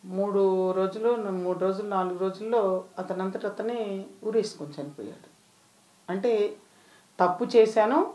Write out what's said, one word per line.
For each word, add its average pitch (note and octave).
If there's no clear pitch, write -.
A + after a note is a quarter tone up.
మూడు F#3+
రోజులు, F#3+
మూడు F3+
రోజులు, F#3+
నాలుగు F#3
రోజుల్లో F#3+
అతనంతట F#3
అతనే G3+
ఉరేసుకొని G#3
చనిపోయాడు. C#3
అంటే G#3
తప్పు F3+
చేశాను A3+